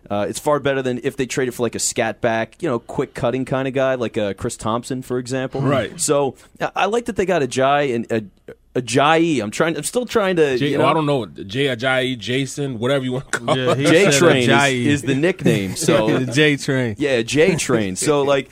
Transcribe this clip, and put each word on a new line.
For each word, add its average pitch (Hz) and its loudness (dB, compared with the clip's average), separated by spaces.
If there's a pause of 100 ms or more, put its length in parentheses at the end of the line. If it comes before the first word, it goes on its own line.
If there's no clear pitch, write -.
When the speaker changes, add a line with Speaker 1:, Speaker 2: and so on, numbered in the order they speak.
Speaker 1:
Uh, 101 -2
it's 110 -6
far 147 0
better 135 0
than 123 -2
if 135 -4
they 135 -2
traded 127 -2
for, 123 -4
like, 110 -2
a 98 -6
scat - -2
back, 113 -2
you 170 -4
know, 120 0
quick - -6
cutting 127 -2
kind 135 -2
of 131 -4
guy, 131 0
like, 117 -4
uh, 101 0
Chris - -8
Thompson, 123 -4
for 123 -4
example. 131 -6
Speaker 2:
Right. 135 -2
Speaker 1:
So 143 2 (240)
I, 160 -4
I 180 0
like 240 -2
that 220 -6
they 196 0
got 175 2
Ajayi 135 2
and, 117 -4
uh, 107 -6 (240)
Ajayi. 139 2
I'm 104 -4
trying. 160 0
I'm 151 -6
still 240 -4
trying 190 0
to. 143 4
Speaker 2:
J-, 143 0
Speaker 1:
you 139 -2
Speaker 2:
oh, - 2
Speaker 1:
know? 156 4
Speaker 2:
I 147 4
don't 156 0
know. 135 0
J 98 -4
Ajayi, 131 0
Jason, 131 -4
whatever 131 0
you 127 -4
wanna 123 -6
call 123 -2
Speaker 3:
Yeah, 127 2
Speaker 2:
him. - 0
Speaker 3:
he 139 0
Speaker 1:
J 165 6
Speaker 3:
said 147 4
Speaker 1:
Train 139 4
Speaker 3:
Ajayi. 139 4
Speaker 1:
is, 120 0
is 147 2
the 135 0
nickname. 131 0
Speaker 3:
<laughs> - -
Speaker 1:
So 117 2
Speaker 3:
J 143 2
Train. 127 -2
Speaker 1:
Yeah, 135 0
J 147 2
Train. 110 0
So, 143 0
Speaker 3:
<laughs> - -
Speaker 1:
like, 139 0